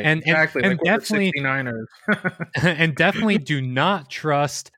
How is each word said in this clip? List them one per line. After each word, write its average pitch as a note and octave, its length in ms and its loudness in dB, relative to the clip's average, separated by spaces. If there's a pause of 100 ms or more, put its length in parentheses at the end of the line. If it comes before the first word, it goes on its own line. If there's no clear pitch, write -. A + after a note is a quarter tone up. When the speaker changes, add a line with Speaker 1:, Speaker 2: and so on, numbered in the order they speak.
Speaker 1:
And, D#3 160 2
and, - 20 -
Speaker 2:
exactly, D#3 400 2
Speaker 1:
and F#3+ 100 2
Speaker 2:
like, D#3+ 80 -4
we're E3+ 120 2
the A3 60 2
Speaker 1:
definitely G#3 280 -2
Speaker 2:
sixty-niners. C3+ 600 -4 (200)
<laughs> - 480 -4
Speaker 1:
<laughs> C#3+ 80 -4
and D#3+ 320 2
definitely G3+ 420 2
do C#3+ 240 -4
not C#3 480 0
trust C#3+ 680 -2